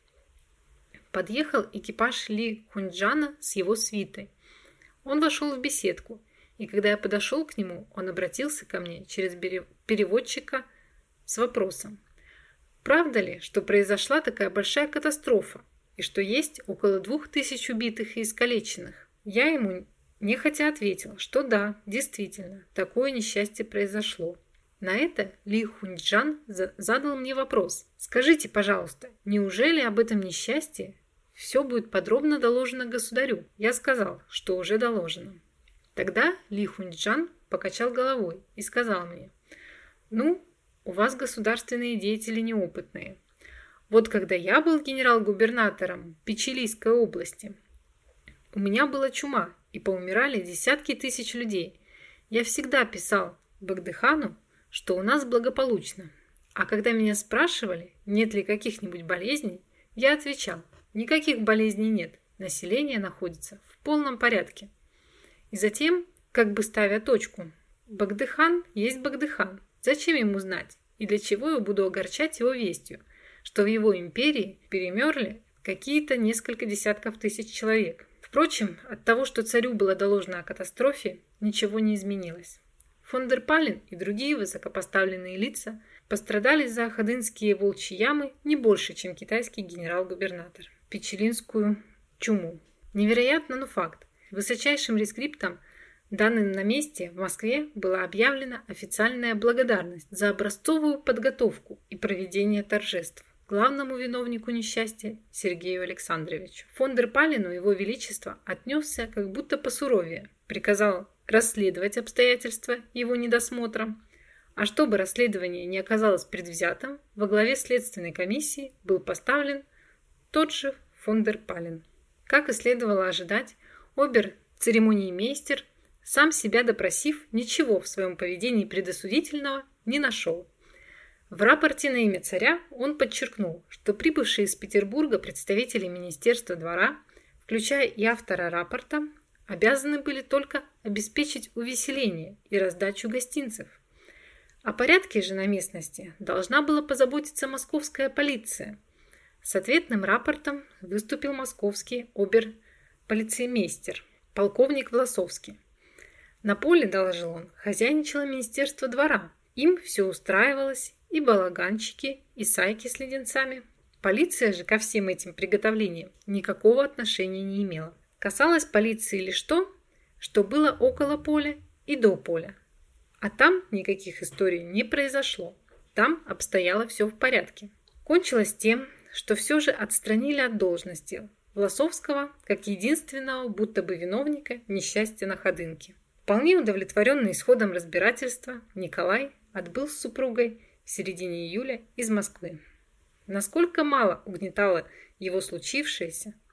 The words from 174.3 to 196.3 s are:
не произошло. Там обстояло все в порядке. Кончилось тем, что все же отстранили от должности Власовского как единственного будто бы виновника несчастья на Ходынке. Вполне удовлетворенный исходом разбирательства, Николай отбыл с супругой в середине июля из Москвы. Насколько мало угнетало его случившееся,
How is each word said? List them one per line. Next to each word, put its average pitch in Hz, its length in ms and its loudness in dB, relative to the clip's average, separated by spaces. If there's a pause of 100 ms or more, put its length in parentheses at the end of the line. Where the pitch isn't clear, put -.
не 185 220 -2
произошло. 262 760 -2 (360)
Там 294 340 2
обстояло 190 580 0
все 214 220 -2
в 220 100 -12
порядке. 247 520 0 (340)
Кончилось 262 500 4
тем, 240 320 2 (260)
что - 220 -2
все 294 240 2
же 302 140 4
отстранили 233 680 0
от 240 200 0
должности 185 680 -2 (260)
Власовского 285 760 0 (140)
как 202 240 -4
единственного 262 800 -2
будто 214 340 -2
бы 175 140 -4
виновника 240 720 -4
несчастья 208 580 -2
на 190 100 -4
Ходынке. 180 600 -4 (260)
Вполне 285 340 6
удовлетворенный 214 760 4
исходом 220 400 4
разбирательства, 226 880 -2 (160)
Николай 190 560 0 (200)
отбыл 196 360 -6
с - 100 -8
супругой 233 640 -2 (180)
в - 100 -12
середине 175 540 -6
июля 226 360 -6 (120)
из 233 160 -2
Москвы. 190 480 -4 (680)
Насколько 311 560 0
мало 254 400 2
угнетало 185 640 0 (320)
его 190 200 -2
случившееся, 190 920 -6 (180)